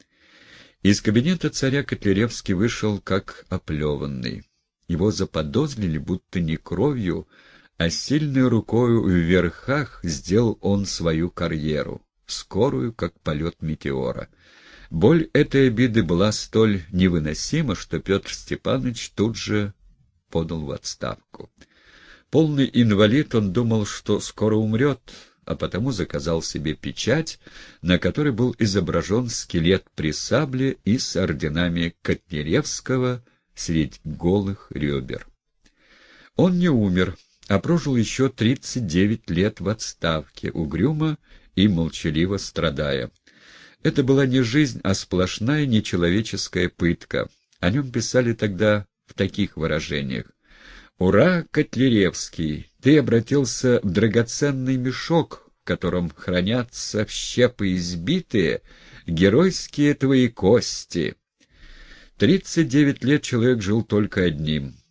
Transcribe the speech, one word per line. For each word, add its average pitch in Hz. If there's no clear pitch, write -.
Из 101
кабинета 143
царя 135
Котляревский 104
вышел 107
как -
оплеванный. 71
Его 87
заподозрили, 90
будто 90
не 80
кровью, 95
а 85
сильной 135
рукою 117
в 95
верхах 90
сделал 90
он 101
свою 82
карьеру, 78
скорую, 127
как -
полет 80
метеора. 67
Боль 113
этой 139
обиды 117
была 87
столь 104
невыносима, 90
что -
Петр -
Степанович -
тут 104
же 104
подал 82
в 69
отставку. -
Полный 143
инвалид, 113
он 104
думал, 113
что -
скоро 107
умрет, 110
а 82
потому 95
заказал 82
себе 76
печать, -
на 87
которой 143
был 120
изображен 95
скелет 87
при 76
сабле 131
и 107
с -
орденами 85
Котляревского 123
средь 80
голых 95
ребер. 69
Он 180
не 175
умер, 92
а 101
прожил 147
еще 123
тридцать 120
девять 101
лет 92
в 87
отставке, -
угрюмо 147
и 95
молчаливо 82
страдая. 71
Это 147
была 135
не 131
жизнь, 123
а 98
сплошная 107
нечеловеческая 95
пытка. -
О 87
нем 131
писали 120
тогда 104
в -
таких 98
выражениях: 76
«Ура, 139
Котляревский! 98
Ты 147
обратился 123
в 98
драгоценный 123
мешок, -
в -
котором 87
хранятся 104
в -
щепы 107
избитые 87
геройские 143
твои 131
кости». 92
Тридцать 165
девять 139
лет 143
человек 120
жил 104
только 101
одним — 76